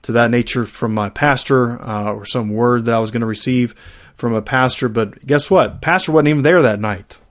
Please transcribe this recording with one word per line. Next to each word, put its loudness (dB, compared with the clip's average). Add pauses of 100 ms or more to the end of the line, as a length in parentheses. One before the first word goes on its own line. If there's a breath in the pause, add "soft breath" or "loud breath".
to -8
that 4
nature -2
from -6
my -2
pastor, 0
uh, -6
or -10
some -4
word 0
that 0
I 2
was -4
gonna -4
receive -2 (400 loud breath)
from -2
a 0
pastor. 0
But -4
guess 0
what? 2
Pastor 0
wasn't 4
even 2
there 6
that 2
night. -6 (120)